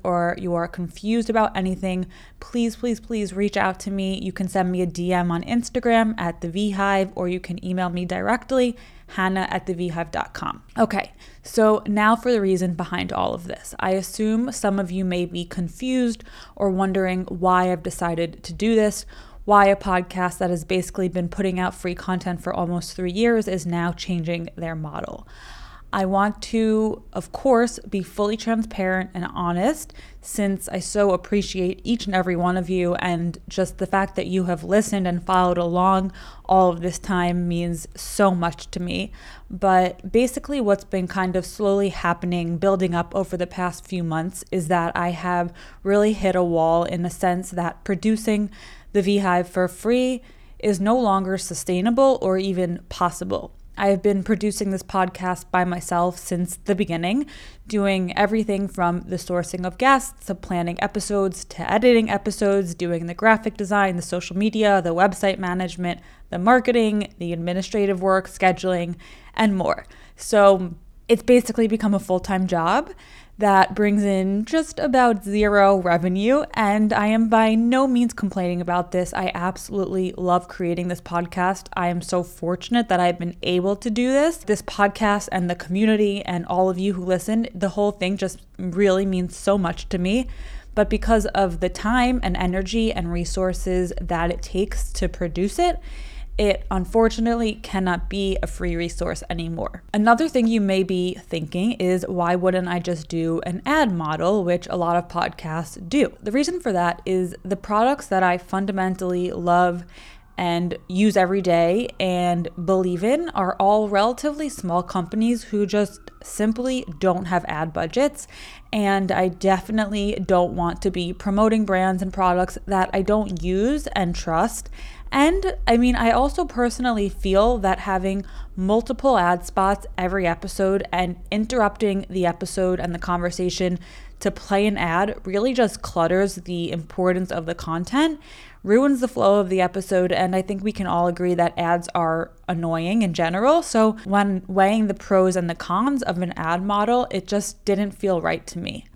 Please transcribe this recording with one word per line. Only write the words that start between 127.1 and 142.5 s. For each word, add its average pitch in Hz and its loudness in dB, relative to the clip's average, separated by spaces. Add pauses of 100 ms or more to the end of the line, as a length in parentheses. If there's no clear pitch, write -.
that 190 0
having 190 -2 (300)
multiple 226 2
ad 175 2
spots 196 0 (100)
every 185 0
episode 190 0
and 180 -2 (160)
interrupting 208 0
the 180 0
episode 185 0
and 170 -4
the 175 -8
conversation 175 -2 (400)
to 202 -2
play 202 0
an 202 0
ad 175 0 (100)
really 202 0
just 233 2
clutters 185 2
the 175 -6
importance 180 -2
of 165 -6
the 170 -4
content, 254 0 (440)
ruins 262 4
the 247 -2
flow 202 4
of 196 0
the 185 2
episode, 180 0
and 185 2
I 190 2
think 190 -6
we 214 -2
can 196 -4
all 170 2
agree 180 0
that 170 0
ads 170 0
are 165 -2 (180)
annoying 170 0